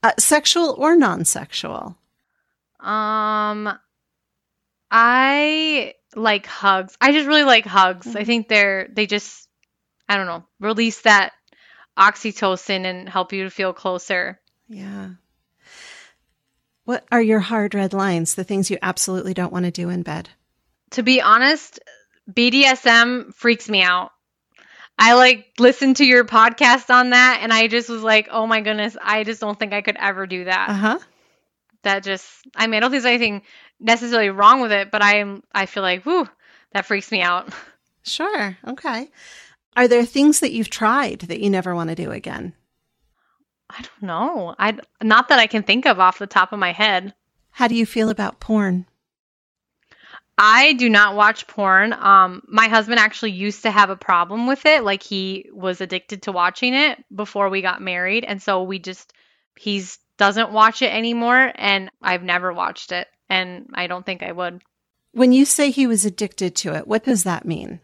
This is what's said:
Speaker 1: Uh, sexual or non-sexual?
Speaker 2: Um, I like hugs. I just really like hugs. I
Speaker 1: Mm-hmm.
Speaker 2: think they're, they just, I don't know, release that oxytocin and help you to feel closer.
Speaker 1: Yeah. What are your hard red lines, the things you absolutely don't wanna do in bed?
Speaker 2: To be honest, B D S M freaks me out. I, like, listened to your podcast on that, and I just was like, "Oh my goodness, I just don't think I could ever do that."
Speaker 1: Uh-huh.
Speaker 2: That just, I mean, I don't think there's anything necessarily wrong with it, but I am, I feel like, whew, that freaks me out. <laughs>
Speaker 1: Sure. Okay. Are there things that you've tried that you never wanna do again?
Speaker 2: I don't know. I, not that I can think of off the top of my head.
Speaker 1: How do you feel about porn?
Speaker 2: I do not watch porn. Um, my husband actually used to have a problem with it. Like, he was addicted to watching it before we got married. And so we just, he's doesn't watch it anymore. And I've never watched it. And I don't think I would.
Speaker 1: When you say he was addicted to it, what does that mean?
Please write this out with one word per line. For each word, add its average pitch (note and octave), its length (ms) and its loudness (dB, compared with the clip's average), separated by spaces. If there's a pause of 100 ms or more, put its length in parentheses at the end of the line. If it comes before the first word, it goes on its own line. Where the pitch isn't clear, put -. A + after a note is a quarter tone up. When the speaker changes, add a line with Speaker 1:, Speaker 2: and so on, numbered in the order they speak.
Speaker 1:
Uh, A3+ 160 4
sexual D4+ 580 0
or D#4 180 2
non-sexual? - 1000 -2 (800)
Speaker 2:
Um, G#3+ 880 -4 (1200)
I C#4 1000 0 (220)
like G#3+ 300 -2
hugs. F#3+ 560 -2
I C4+ 100 4
just D4 160 0
really D4+ 160 4
like A#3 220 4
hugs. F#3 420 0
I A#3 120 -12
Speaker 1:
Mm-hmm. G#3 60 -6
Speaker 2:
think A3+ 220 -2
they're, G3+ 460 0
they G#3+ 140 -2
just, - 400 -8 (600)
I G3+ 80 0
don't F#3+ 100 -4
know, E3+ 160 -12 (160)
release A3 420 -4
that G3+ 320 4 (640)
oxytocin G3 880 -2
and F#3 220 -10
help F#3+ 260 -6
you F#3+ 100 -6
to F#3+ 60 -8
feel F#3+ 240 -6
closer. F3+ 680 -8 (280)
Speaker 1:
Yeah. G3 420 -16 (1800)
What A#3 260 -6
are A#3+ 100 4
your A3 180 2
hard G#3 360 -4
red G3 180 -2
lines, F#3 420 -2
the F#3+ 80 -8
things G3 280 -4
you F#3 100 -4
absolutely F#3 520 -6
don't F3+ 200 -6
wanna F3+ 180 -4
do F3 180 -8
in F3+ 140 -6
bed? E3 260 -12 (640)
Speaker 2:
To A#3+ 120 -6
be B3+ 180 4
honest, C4 580 2 (520)
B A#3+ 200 2
D C4+ 140 4
S C4 200 2
M A#3 500 2
freaks A3+ 340 -2
me G3+ 140 0
out. F3+ 280 -2 (840)
I, A#3 180 8
like, B3+ 320 4 (120)
listened B3+ 380 4
to C#4+ 80 4
your B3 180 6
podcast A#3 640 4
on B3 200 4
that, B3 320 4
and A3+ 100 -2
I A3+ 160 2
just A#3 220 -2
was A3+ 120 -8
like, A3 300 2
"Oh A3+ 160 -2
my A3 140 0
goodness, G#3+ 400 -4
I G#3+ 240 -2
just A3 160 -8
don't G#3 180 -8
think G#3 140 -6
I G3+ 80 -4
could G#3 180 -6
ever G3 260 -4
do F3+ 200 -10
that." F#3 240 -4
Speaker 1:
Uh-huh. G#3+ 300 -2 (840)
Speaker 2:
That G3 200 -2
just, G3 220 -8 (300)
I A3+ 120 -2
mean, A3 80 -2
I G#3+ 40 0
don't B3 120 0
think C4 120 -2
there's A#3+ 100 2
anything G#3+ 280 -2 (380)
necessarily A3+ 500 0
wrong G#3 320 4
with A3+ 100 -4
it, G3 200 -2
but G#3 100 -2
I G#3 160 2
am, G3+ 260 -6 (100)
I F#3+ 120 -2
feel G3 180 -8
like, F3+ 200 -4
whew, E4 260 -2 (420)
that G3 140 -6
freaks G3 260 -6
me G3 100 -2
out. F3 380 -2
<laughs> - 40 -20 (400)
Speaker 1:
Sure. D#4 520 -6 (120)
Okay. C4 420 -10 (640)
Are B3 140 4
there A#3+ 160 4
things C#4+ 360 2
that C4+ 120 -2
you've A3+ 160 -4
tried A#3 520 -2
that E3+ 200 -10
you G3+ 80 0
never F#3 260 -2
wanna E3 200 -6
do E3 160 -10
again? - 420 -12 (1160)
Speaker 2:
I - 120 -18
don't - 220 -18
know. F#3+ 540 -6
I, G#3 200 -2 (260)
not A3 240 4
that C4+ 120 4
I A3 80 4
can G#3+ 160 -4
think A#3 240 0
of G3+ 120 2
off F#3 200 4
the G3+ 80 -10
top F#3+ 260 0
of G#3 60 -10
my F3+ 120 -2
head. G3 420 -2 (380)
Speaker 1:
How B3 160 0
do A3+ 80 0
you A3+ 100 2
feel A3 240 -2
about G#3 300 -6
porn? F#3+ 460 -2 (1500)
Speaker 2:
I A#3+ 360 6
do A#3+ 160 2
not G#3 260 4
watch G#3 320 2
porn. G3+ 460 2
Um, F#3+ 540 4
my A3 200 2
husband A3+ 320 2
actually G#3+ 320 -2
used G3 320 -6
to A3 80 0
have G3 180 4
a F#3+ 60 -6
problem F#3+ 520 -2
with C#4 180 -2
it. D4+ 180 4
Like, G3 180 -2
he F#3+ 520 -8
was F#3 260 -6
addicted F#3+ 440 -10
to G3 100 -8
watching F#3 400 -2
it C#4 280 -2 (120)
before G3+ 360 -4
we F#3+ 120 -4
got F#3 200 -4
married. F#3 440 -4
And G3 160 -10
so F#3+ 220 -2
we F#3 160 -8
just, - 340 -18 (440)
he's G3 400 -8 (200)
doesn't G3+ 340 0
watch G#3+ 300 2
it B3 120 -2
anymore. A#3 640 0
And G3 340 -4 (120)
I've F3+ 220 -4
never F3+ 300 -4
watched - 380 -8
it. F3 160 -8 (220)
And F3+ 440 -6
I F3+ 140 -6
don't F3+ 180 -10
think F#3 180 -10
I F3+ 80 -10
would. F3+ 300 -10 (520)
Speaker 1:
When B3 180 4
you C4+ 140 6
say C#4+ 260 0
he C4 160 0
was G#3+ 180 0
addicted F#3 520 -6
to D#3+ 180 -6
it, D#3 120 -8
what A3 180 -2
does A#3+ 180 0
that F3 220 -6
mean? - 380 -10